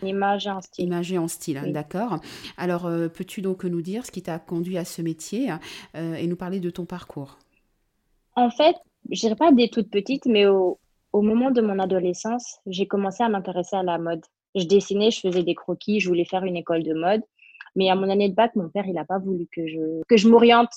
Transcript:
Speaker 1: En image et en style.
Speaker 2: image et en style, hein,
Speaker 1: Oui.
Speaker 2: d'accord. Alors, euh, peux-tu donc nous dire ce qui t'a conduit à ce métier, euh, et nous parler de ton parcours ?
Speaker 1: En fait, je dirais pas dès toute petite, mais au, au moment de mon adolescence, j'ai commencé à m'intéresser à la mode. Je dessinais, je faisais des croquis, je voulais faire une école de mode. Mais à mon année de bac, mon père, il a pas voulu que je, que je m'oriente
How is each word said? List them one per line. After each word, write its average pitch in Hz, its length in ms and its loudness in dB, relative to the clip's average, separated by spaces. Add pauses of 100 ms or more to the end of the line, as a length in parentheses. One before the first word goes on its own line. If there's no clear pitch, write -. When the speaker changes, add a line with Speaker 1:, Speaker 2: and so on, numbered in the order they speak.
Speaker 1:
En 190 60 -6
image 196 400 0
et - 20 -4
en 196 120 -8
style. - 240 -8
Speaker 2:
image 175 260 -4
et 185 80 -2
en 165 80 -2
style, 156 300 -8
hein, 143 80 -8
Speaker 1:
Oui. 147 60 -4
Speaker 2:
d'accord. 156 480 -6 (380)
Alors, 175 300 -4
euh, 170 220 -2
peux-tu 180 340 -10
donc 190 200 -4
nous 175 200 -4
dire 208 240 -8
ce - 40 -16
qui 180 120 -12
t'a 165 160 -8
conduit 175 400 -6
à 180 60 -6
ce - 180 -10
métier, 196 480 -4 (440)
euh, 165 200 -6
et 170 100 -6
nous 175 120 -2
parler 185 220 -6
de 175 120 -4
ton 175 140 -10
parcours ? 160 520 -14 (960)
Speaker 1:
En 247 140 4
fait, 311 260 4 (360)
je 185 80 -6
dirais 220 160 0
pas 320 160 6
dès 240 160 8
toute 226 240 -4
petite, 202 340 -2
mais 208 220 6
au, 190 320 4 (340)
au 208 80 4
moment 233 300 2
de 240 100 4
mon 202 160 0
adolescence, 190 880 -2
j'ai 190 220 -4
commencé 196 340 -2
à 233 80 2
m'intéresser 185 460 -4
à 190 80 -2
la 170 140 -2
mode. 165 240 -4 (340)
Je 185 100 -2
dessinais, 202 460 2
je - 100 -6
faisais 180 220 0
des 170 120 -2
croquis, 208 460 -4
je 180 80 -2
voulais 175 160 0
faire 185 180 -4
une 185 140 -4
école 170 260 -2
de 156 100 -4
mode. 180 280 0 (540)
Mais 185 140 2
à 185 60 4
mon 190 140 0
année 202 200 2
de 185 60 -4
bac, 233 200 2
mon 170 140 -2
père, 202 160 -4
il 185 120 -4
a 156 80 -6
pas 185 140 -4
voulu 185 320 -4
que 165 140 -6
je, 160 420 -6
que 240 100 6
je 196 100 6
m'oriente 233 500 8